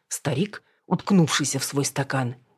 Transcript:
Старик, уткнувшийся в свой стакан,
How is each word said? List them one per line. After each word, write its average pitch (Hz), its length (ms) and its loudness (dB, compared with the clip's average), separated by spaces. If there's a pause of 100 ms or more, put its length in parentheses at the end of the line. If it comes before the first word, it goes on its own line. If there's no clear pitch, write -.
Старик, 160 520 -4 (260)
уткнувшийся 170 720 2
в 127 60 -6
свой 139 220 -2
стакан, 135 500 -2 (220)